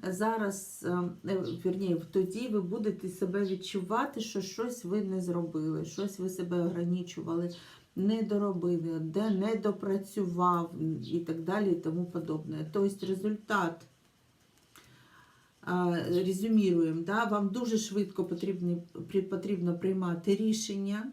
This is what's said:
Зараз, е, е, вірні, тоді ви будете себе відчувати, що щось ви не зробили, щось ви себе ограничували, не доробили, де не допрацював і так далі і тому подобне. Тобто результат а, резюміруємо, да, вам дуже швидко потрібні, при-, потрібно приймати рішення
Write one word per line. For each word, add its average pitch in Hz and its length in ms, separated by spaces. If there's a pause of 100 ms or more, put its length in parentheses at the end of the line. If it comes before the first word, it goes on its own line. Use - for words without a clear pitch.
Зараз, 208 760
е, 175 220 (160)
е, 185 180 (220)
вірні, 180 460
тоді 196 360
ви 208 140
будете 190 480
себе 196 360
відчувати, 202 760
що 208 200
щось 240 440
ви 202 160
не 190 200
зробили, 160 640
щось 196 340
ви 185 100
себе 175 360
ограничували, 175 880 (440)
не 214 280
доробили, 175 760
де 175 300
не 208 260
допрацював 180 1200 (360)
і 170 80
так 165 240
далі 190 280
і 165 40
тому 170 300
подобне. 156 680
Тобто 202 340
результат 190 800 (1800)
а, 175 280 (140)
резюміруємо, 185 920
да, 202 220
вам 202 260
дуже 220 280
швидко 196 480
потрібні, 175 560 (260)
при-, 196 140
потрібно 175 580
приймати 185 560
рішення 214 760